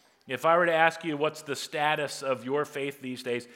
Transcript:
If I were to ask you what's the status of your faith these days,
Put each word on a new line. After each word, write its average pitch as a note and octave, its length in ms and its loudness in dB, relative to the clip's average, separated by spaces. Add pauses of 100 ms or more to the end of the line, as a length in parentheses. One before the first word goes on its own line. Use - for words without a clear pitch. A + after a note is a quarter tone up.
(260)
If C3 200 -4
I E3 120 6
were F3 80 4
to E3+ 80 2
ask E3 300 4
you D#3 140 -2
what's D3+ 240 -2
the C#3 140 -6
status D3+ 680 -2
of B2+ 220 -2
your C#3 180 0
faith C#3 380 -6
these B2+ 220 -8
days, A#2+ 220 -2 (100)